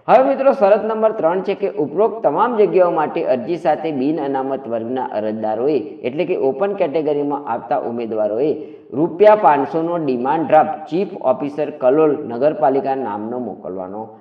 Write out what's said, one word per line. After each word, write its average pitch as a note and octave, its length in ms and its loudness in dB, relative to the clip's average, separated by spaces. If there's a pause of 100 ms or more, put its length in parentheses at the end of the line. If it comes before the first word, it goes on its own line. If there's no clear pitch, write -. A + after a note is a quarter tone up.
હવે B3+ 220 6
મિત્રો, C4+ 220 2
શરત G#3+ 340 4
નંબર A3 260 0
ત્રણ F#3 300 0
છે G3 120 -2
કે F#3+ 160 -4
ઉપરોક્ત G3+ 540 -2
તમામ G#3 340 2
જગ્યાઓ F3+ 340 4
માટે D#3+ 340 -2
અરજી C3 320 -2
સાથે D#3 340 -2
બિન D3 300 -2
અનામત C3+ 460 -4
વર્ગના A#2 380 -4
અરજદારોએ, A2 720 -2
એટલે C#3+ 480 -4
કે F3 100 -2
ઓપન C#3 380 0
કેટેગરીમાં D3 760 -2
આવતા B2 300 -4
ઉમેદવારોએ A2+ 800 -2 (380)
રૂપિયા E3+ 420 6
પાંચસોનો E3 600 2
ડિમાન્ડ C#3 500 -2
ડ્રાફ્ટ - 420 2
ચીફ F#3 180 -2 (140)
ઓફિસર D3 480 -2
કલોલ C#3 480 2 (100)
નગરપાલિકા C3+ 680 0
નામનો A2 440 -6
મોકલવાનો F#2+ 680 -10 (120)